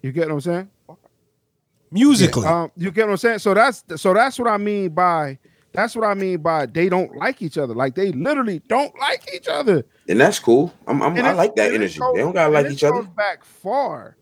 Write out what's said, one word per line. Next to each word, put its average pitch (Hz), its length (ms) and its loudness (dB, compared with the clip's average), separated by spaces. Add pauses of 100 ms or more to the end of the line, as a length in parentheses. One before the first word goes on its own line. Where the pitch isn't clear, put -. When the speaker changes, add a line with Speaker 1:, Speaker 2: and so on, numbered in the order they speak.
Speaker 1:
You 131 100 -8
get 160 160 0
what 156 60 -4
I'm 143 60 -4
saying? 175 280 -4 (1200)
Speaker 2:
Musically. 196 560 4
Speaker 1:
Um, 165 300 0
you 175 140 -4
get 214 160 0
what 208 60 0
I'm 196 60 0
saying? 233 220 0
So 202 120 0
that's, 220 320 2 (120)
so 185 180 2
that's 240 240 2
what 240 100 0
I 214 80 0
mean 202 340 -2
by, 156 480 0 (340)
that's 226 240 -2
what 220 100 -2
I 208 80 2
mean 185 240 -2
by 156 280 0
they 165 220 0
don't 180 280 -2
like 220 260 -6
each 165 160 -6
other. 123 160 -4
Like, 131 220 -2
they 190 160 -2
literally 214 560 -2
don't 277 300 0
like 302 360 -4
each - 140 -10
other. 233 360 0 (240)
Speaker 3:
And 98 120 2
that's 185 180 4
cool. 135 340 4 (140)
I'm, 131 160 -2
I'm, 160 140 0
Speaker 1:
And 247 100 0
Speaker 3:
I - 60 2
Speaker 1:
it, 190 40 0
Speaker 3:
like - 200 2
that 104 100 2
Speaker 1:
and - 80 0
it 110 60 0
Speaker 3:
energy. 95 180 -4
Speaker 1:
goes, 254 160 0
Speaker 3:
They 98 60 0
don't 160 120 0
gotta 170 140 2
Speaker 1:
and 151 80 4
Speaker 3:
like 143 120 4
Speaker 1:
it 139 60 -6
Speaker 3:
each 139 120 -2
other. 151 140 2
Speaker 1:
goes 196 100 -8
back 190 360 -6
far. 226 760 -6